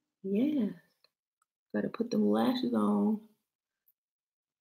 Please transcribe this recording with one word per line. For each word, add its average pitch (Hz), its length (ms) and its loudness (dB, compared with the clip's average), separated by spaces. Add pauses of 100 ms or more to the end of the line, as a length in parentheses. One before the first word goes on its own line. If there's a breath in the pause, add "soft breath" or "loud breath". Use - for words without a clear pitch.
(240)
Yes. 214 480 0 (1040)
Gotta 208 140 -2
put 226 200 -6
them 214 200 0
lashes 240 440 0
on. 208 460 2 (1400)